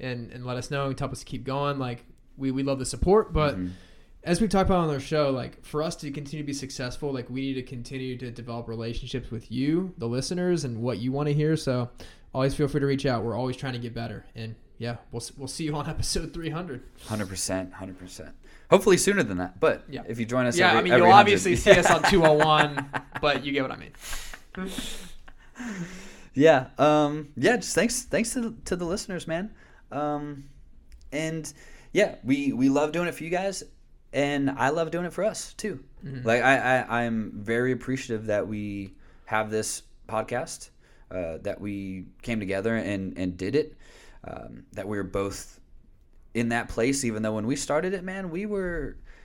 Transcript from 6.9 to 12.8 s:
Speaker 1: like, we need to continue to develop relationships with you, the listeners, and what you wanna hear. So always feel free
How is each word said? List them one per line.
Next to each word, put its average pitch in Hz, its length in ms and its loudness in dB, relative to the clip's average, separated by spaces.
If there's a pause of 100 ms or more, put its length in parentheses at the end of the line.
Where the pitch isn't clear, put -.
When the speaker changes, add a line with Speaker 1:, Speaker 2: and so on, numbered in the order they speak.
Speaker 1:
like, 123 160 -6
we 127 120 -6
need 135 140 -4
to 127 80 -6
continue 127 560 -10
to 123 120 -10
develop 117 380 -10
relationships 117 640 -6
with 113 180 -10
you, 156 480 0
the 117 80 -6
listeners, 170 580 -2
and 117 160 -6
what 117 180 -2
you 123 120 -2
wanna 147 220 0
hear. 151 240 2
So 123 340 -2 (440)
always 135 200 2
feel 147 140 0
free 147 120 -2